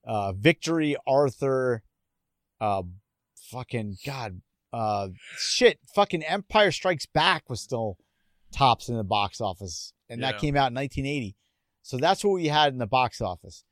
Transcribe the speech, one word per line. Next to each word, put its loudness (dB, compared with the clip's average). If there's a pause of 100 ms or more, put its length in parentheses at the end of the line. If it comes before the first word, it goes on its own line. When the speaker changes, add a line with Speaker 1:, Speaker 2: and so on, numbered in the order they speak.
Speaker 1:
Uh, -4
Victory, 2 (140)
Arthur, 2 (760)
uh, 0 (680)
fucking -8 (100)
God, -10 (320)
uh, -2 (280)
shit, 2 (160)
fucking 2
Empire 2
Strikes -2
Back 0
was -6
still -6 (520)
tops 2
in -4
the -4
box 0
office, -6 (160)
and -10
that -2
Speaker 2:
Yeah. -10
Speaker 1:
came 0
out 4
in -4
nineteen -6
eighty. -4 (460)
So -10
that's 2
what 4
we -2
had 4
in -8
the -2
box 0
office. -8